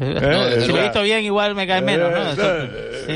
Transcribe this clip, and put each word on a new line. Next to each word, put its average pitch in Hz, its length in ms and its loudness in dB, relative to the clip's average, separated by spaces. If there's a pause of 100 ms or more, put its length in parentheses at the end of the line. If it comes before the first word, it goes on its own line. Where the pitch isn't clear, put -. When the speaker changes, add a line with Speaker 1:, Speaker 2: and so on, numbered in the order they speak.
Speaker 1:
¿Eh? 131 200 -2
Speaker 2:
No, 147 260 2
desde 120 160 2
Speaker 3:
Si - 60 2
lo - 40 2
he - 0 -
Speaker 1:
O - 20 2
sea, 175 100 2
Speaker 3:
visto - 180 0
bien, 214 220 0
igual 208 300 0
me 196 120 -2
cae 185 160 0
menos, 175 280 2
¿no? 170 80 0
Speaker 1:
eh, 165 140 -2
Speaker 3:
Eso, 190 260 0
Speaker 1:
eh, 113 480 -8
Speaker 3:
sí. 151 100 -6